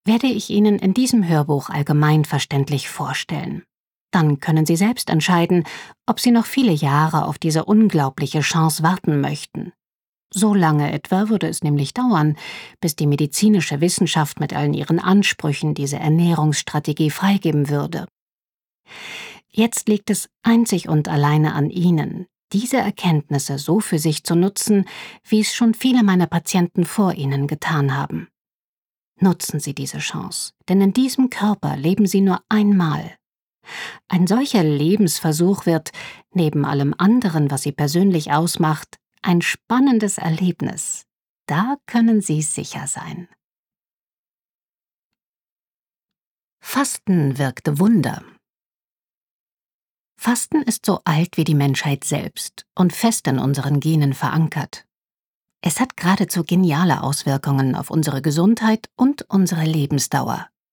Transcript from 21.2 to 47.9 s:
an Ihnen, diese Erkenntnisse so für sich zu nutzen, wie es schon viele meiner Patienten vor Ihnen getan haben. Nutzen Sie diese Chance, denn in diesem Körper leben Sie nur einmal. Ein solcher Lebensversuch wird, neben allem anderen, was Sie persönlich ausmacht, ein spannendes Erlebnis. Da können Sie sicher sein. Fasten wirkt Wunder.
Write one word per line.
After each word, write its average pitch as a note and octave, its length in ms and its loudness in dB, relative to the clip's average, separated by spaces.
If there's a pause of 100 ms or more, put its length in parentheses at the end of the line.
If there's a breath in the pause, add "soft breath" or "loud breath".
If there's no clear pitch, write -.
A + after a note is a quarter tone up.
an D3 160 0
Ihnen, F3 560 0 (260)
diese B3 260 -2
Erkenntnisse D3 840 -2
so D#3+ 200 0
für F3 200 -2
sich D3+ 240 -2
zu E3+ 120 -2
nutzen, F#3+ 500 2 (420 loud breath)
wie G#3+ 140 2
es - 120 -2
schon A3+ 220 2
viele B3+ 280 2
meiner F3+ 240 4
Patienten F3 580 0
vor F#3+ 280 0
Ihnen C#3 340 -2
getan C#3+ 480 -2
haben. D3 320 -6 (920)
Nutzen F3 400 0
Sie C#3+ 160 -8
diese D3 240 -10
Chance, - 540 -10 (140)
denn F#3+ 140 4
in G3 120 4
diesem B3+ 360 2
Körper G3+ 480 -2
leben F#3 300 2
Sie G3 140 2
nur F#3+ 280 2
einmal. F3 640 0 (920 loud breath)
Ein F3+ 200 2
solcher A3+ 360 2
Lebensversuch E3 1000 2
wird, D#3+ 260 0 (420 loud breath)
neben D3+ 320 0
allem C#3 320 0
anderen, F3 540 2
was C3+ 100 -4
Sie D3 100 -4
persönlich D#3 600 0
ausmacht, D#3 640 -2 (240)
ein F3 200 2
spannendes A3+ 760 0
Erlebnis. - 880 -4 (420)
Da A3 380 -2
können A3+ 360 2
Sie D#3 200 -2
sicher C#3+ 460 -8
sein. E3+ 400 -12 (3250)
Fasten E3+ 760 -2
wirkt C#3+ 420 -2
Wunder. F#3+ 440 2 (1900)